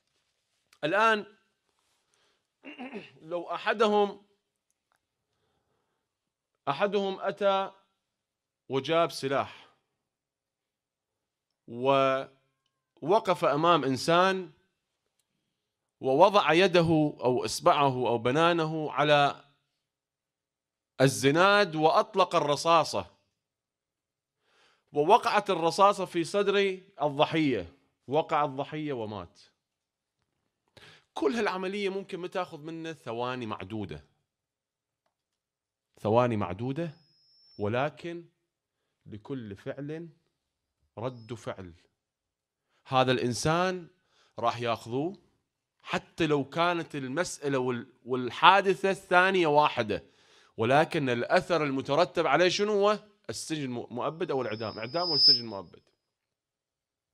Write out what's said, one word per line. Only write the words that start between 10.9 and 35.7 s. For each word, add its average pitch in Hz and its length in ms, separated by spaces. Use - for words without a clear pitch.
ووقف 135 1800
أمام 156 380
إنسان 170 680
ووضع 151 520
يده 165 640
أو 123 260
إصبعه 143 600
أو 117 100
بنانه 156 720
على 143 540
الزناد 156 760
وأطلق 180 600
الرصاصة، 147 720
ووقعت 196 580
الرصاصة 190 560
في 170 180
صدر 196 580
الضحية، 139 760
وقع 156 380
الضحية 143 480
ومات. 104 460
كل 262 220
هالعملية 190 540
ممكن 190 300
ما 175 80
تاخذ 170 340
منه 160 320
ثواني 123 520
معدودة، 95 600